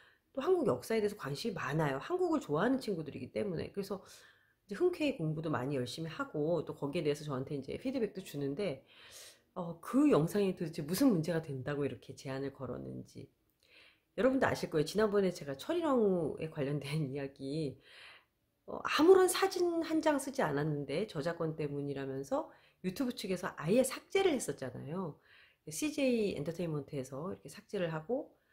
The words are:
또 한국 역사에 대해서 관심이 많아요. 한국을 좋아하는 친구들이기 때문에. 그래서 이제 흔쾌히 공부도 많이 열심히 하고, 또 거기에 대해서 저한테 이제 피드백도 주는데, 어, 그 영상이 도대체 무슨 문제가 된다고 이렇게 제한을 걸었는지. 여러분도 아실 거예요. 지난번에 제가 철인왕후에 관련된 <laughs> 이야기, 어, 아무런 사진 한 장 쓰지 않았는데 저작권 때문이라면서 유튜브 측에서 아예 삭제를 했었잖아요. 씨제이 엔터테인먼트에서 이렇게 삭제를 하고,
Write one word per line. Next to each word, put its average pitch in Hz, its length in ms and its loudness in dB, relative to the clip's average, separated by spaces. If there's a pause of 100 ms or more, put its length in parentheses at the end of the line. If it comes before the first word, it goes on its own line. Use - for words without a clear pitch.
(340)
또 269 80 -6
한국 339 260 4
역사에 220 320 0
대해서 208 160 0
관심이 143 380 -4
많아요. 147 440 0
한국을 339 420 0
좋아하는 208 400 2
친구들이기 160 520 -6
때문에. 190 400 -2
그래서 190 320 -6 (640)
이제 208 100 -8
흔쾌히 320 400 2
공부도 156 340 -2
많이 135 260 0
열심히 131 340 -4
하고, 160 560 0
또 151 100 -8
거기에 151 260 -2
대해서 151 220 0
저한테 143 320 -4
이제 - 220 -6
피드백도 233 460 -2
주는데, 143 640 -4 (680)
어, 170 260 -8
그 285 300 4
영상이 185 460 4
도대체 160 260 -6
무슨 185 280 4
문제가 165 320 2
된다고 143 420 -4
이렇게 123 300 -8
제한을 135 380 -6
걸었는지. 131 800 -10 (880)
여러분도 262 280 4
아실 - 240 -2
거예요. 151 140 2
지난번에 196 480 2
제가 143 240 -8
철인왕후에 214 960 2
관련된 143 580 -2
<laughs> - 20 -8
이야기, 139 680 -6 (880)
어, - 180 -8
아무런 370 440 8
사진 349 540 2
한 320 200 0
장 302 160 4
쓰지 262 240 -2
않았는데 147 640 0
저작권 165 480 -2
때문이라면서 143 960 -4 (340)
유튜브 240 300 -2
측에서 185 420 -4
아예 185 260 4
삭제를 370 500 2
했었잖아요. 139 840 -4 (520)
씨제이 262 640 2
엔터테인먼트에서 151 960 -4
이렇게 - 160 -14
삭제를 175 440 -4
하고, 226 440 -4 (160)